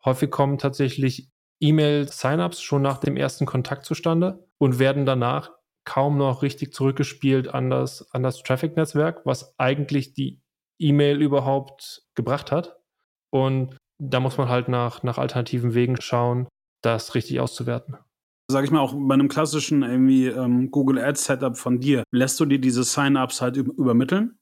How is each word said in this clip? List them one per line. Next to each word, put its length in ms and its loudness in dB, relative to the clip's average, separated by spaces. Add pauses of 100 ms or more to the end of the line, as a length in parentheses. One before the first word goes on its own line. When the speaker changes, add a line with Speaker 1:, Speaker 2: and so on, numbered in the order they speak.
Speaker 1:
Häufig 260 0
kommen 280 0
tatsächlich 680 -2 (320)
E-Mail-Sign-ups 1000 2
schon 220 0
nach 160 0
dem 180 -2
ersten 300 -2
Kontakt 380 -4
zustande 640 -2 (100)
und 200 2
werden 280 2
danach 460 -2 (320)
kaum 340 0
noch 240 0
richtig 320 -4
zurückgespielt 760 0
an 220 -2
das, 420 -4
an 100 -2
das 200 -2
Traffic-Netzwerk, 840 -2
was 340 -4
eigentlich 540 0
die 300 -8 (360)
E-Mail 440 4
überhaupt 800 -2 (120)
gebracht 380 -4
hat. 260 -4 (520)
Und 440 0 (240)
da 220 -2
muss 160 -2
man 140 0
halt 180 0
nach, 340 -2
nach 140 -4
alternativen 580 -2
Wegen 240 2
schauen, 480 -2 (360)
das 320 -2
richtig 260 -2
auszuwerten. 560 -6 (540)
Speaker 2:
Sag 140 2
ich 60 0
mal, 100 4
auch 140 0
bei 200 0
einem 140 4
klassischen 540 0
irgendwie, 440 4
ähm, 440 0
Google 280 2
Ads 260 -2
Setup 320 -2
von 240 -2
dir, 320 2
lässt 260 0
du 60 4
dir 160 2
diese 240 2
Sign-ups 560 0
halt 160 -2
üb-, 200 -2
übermitteln? 640 2